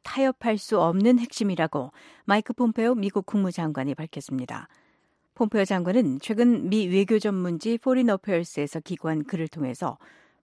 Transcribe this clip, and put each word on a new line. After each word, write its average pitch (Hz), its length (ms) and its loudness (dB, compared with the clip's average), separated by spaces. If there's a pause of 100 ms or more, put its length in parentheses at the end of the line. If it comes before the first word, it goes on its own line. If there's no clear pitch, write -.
타협할 254 560 -2
수 202 240 0
없는 196 380 4
핵심이라고 165 720 -2 (340)
마이크 214 280 0
폼페오 226 420 0
미국 202 320 -2
국무장관이 156 640 -2
밝혔습니다. 131 760 -8 (680)
폼페오 214 300 2
장관은 180 560 2
최근 220 480 2
미 208 180 2
외교 196 320 2
전문지 196 580 -2
포린 254 320 2
어페어스에서 170 680 -2
기고한 160 440 -4
글을 160 240 -4
통해서 131 520 -6 (440)